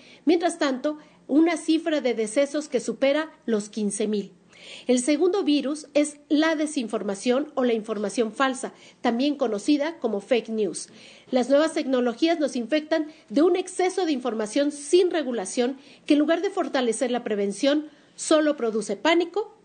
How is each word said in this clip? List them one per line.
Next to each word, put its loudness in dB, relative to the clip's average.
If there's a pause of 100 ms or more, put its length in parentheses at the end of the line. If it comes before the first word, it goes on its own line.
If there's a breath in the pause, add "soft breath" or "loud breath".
(260 loud breath)
Mientras 2
tanto, -2 (320 loud breath)
una 4
cifra 0
de 0
decesos 0
que -2
supera 0 (140)
los -2
quince -4
mil. -4 (540 loud breath)
El 4
segundo 2
virus 0
es 0 (100)
la 2
desinformación -2
o 0
la 2
información -2
falsa, -2 (280 loud breath)
también 0
conocida 0
como -4
fake -2
news. -4 (420 loud breath)
Las 0
nuevas 4
tecnologías 0
nos -2
infectan -2 (180 loud breath)
de 2
un 4
exceso -2
de 0
información -2
sin 2
regulación -2 (300 loud breath)
que, 4
en 4
lugar 2
de -2
fortalecer -2
la -2
prevención, 0 (280 loud breath)
solo 2
produce -2
pánico 0